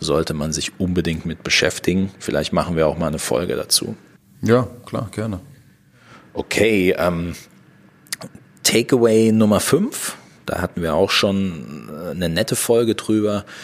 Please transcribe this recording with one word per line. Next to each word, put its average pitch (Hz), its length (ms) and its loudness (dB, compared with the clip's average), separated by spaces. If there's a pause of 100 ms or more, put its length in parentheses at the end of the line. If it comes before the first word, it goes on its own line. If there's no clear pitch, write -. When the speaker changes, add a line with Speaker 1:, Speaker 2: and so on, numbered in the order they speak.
Speaker 1:
Sollte 78 320 0
man 78 220 -4
sich - 260 -6
unbedingt 85 460 -2
mit 80 180 -10
beschäftigen. 92 680 0 (100)
Vielleicht - 340 -4
machen 87 200 0
wir 80 120 2
auch 73 100 0
mal 82 120 -2
eine 76 100 -6
Folge 69 360 -2
dazu. - 420 -4 (440)
Speaker 2:
Ja, 117 260 2 (200)
klar, - 280 -8
gerne. 104 260 -6 (920)
Speaker 1:
Okay, 101 680 2
ähm, 85 360 -2 (1300)
Takeaway 113 680 4
Nummer 107 300 6
fünf, - 560 -2 (300)
da - 160 -6
hatten 90 180 -6
wir 82 140 -2
auch 95 160 2
schon 87 800 -2 (220)
eine 87 180 -2
nette 117 260 -2
Folge 117 380 2
drüber. 104 500 0 (180)